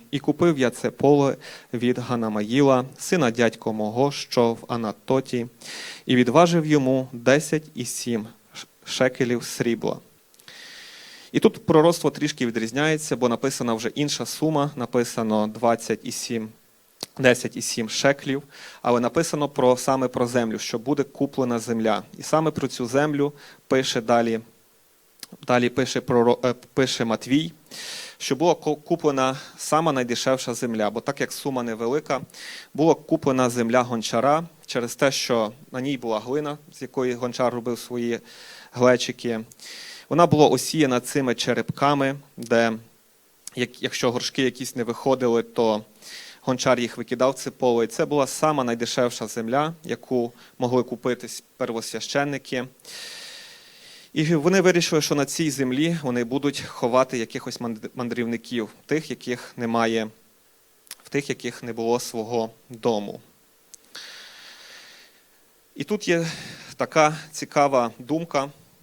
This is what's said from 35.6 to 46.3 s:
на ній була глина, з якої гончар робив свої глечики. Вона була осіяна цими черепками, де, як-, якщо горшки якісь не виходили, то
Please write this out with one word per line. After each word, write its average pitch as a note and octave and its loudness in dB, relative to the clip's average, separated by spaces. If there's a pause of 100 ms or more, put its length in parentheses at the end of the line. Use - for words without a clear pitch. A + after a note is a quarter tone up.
на B2+ -6
ній C#3 -4
була A2+ -4
глина, D3 -4 (140)
з - -20
якої B2+ -2
гончар B2 -2
робив A#2 -4
свої A#2 -4 (520)
глечики. B2 2 (680)
Вона E3 6
була D3+ 6
осіяна C3+ 2
цими B2+ -2
черепками, C3+ 0 (200)
де, A#2 2 (840)
як-, B2 -4
якщо B2+ 0
горшки B2 -4
якісь B2+ -4
не A#2+ -2
виходили, A#2+ 0
то A2 0 (580)